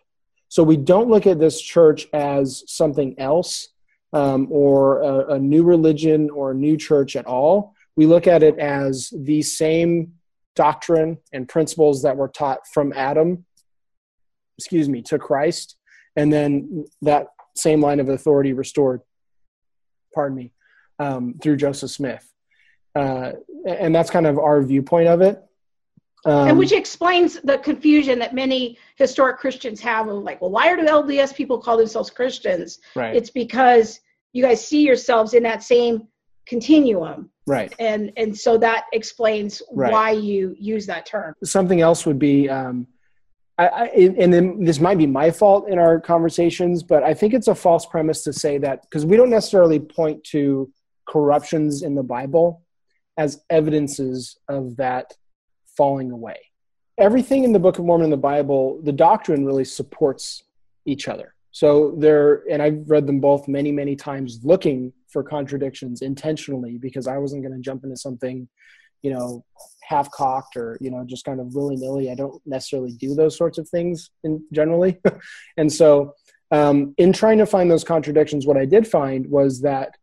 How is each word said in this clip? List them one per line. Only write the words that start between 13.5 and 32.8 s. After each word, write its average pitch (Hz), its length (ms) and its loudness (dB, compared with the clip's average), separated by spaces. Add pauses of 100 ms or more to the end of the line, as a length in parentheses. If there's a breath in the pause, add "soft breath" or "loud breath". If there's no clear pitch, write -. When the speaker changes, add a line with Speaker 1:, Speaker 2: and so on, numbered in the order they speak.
Speaker 1:
excuse 160 320 -2
me, 123 140 -4
to 147 160 -4
Christ, 151 580 -4 (400 soft breath)
and 151 160 2
then 147 540 -2 (160)
that 147 260 0 (280)
same 156 240 2
line 143 200 2
of 131 80 -2
authority 139 460 2
restored, 131 480 -2 (1120)
pardon 139 220 -4
me, 123 160 -16 (460)
um, 127 440 -6
through 151 140 2
Joseph 139 340 -4
Smith. 127 360 -10 (680)
Uh, 131 380 -4 (340)
and 175 280 -2
that's 165 160 2
kind 170 160 2
of 147 120 2
our 147 240 4
viewpoint 139 460 2
of 170 120 4
it. 196 240 2 (800)
Um, 147 240 4
Speaker 2:
And - 100 6
which - 140 2
explains 349 720 0
the 277 160 0
confusion 294 600 2
that 233 160 -6
many 254 420 -4 (200 loud breath)
historic 262 420 0
Christians 254 440 -8
have 220 260 -4
of, 202 160 -10
like, 160 160 -12
"Well, 180 100 -6
why 269 240 2
do 339 100 -2
L 302 200 2
D 277 160 -2
S 269 120 0
people 262 260 -4
call 233 180 -2
themselves 220 340 -2
Christians?" 185 720 -6 (160 soft breath)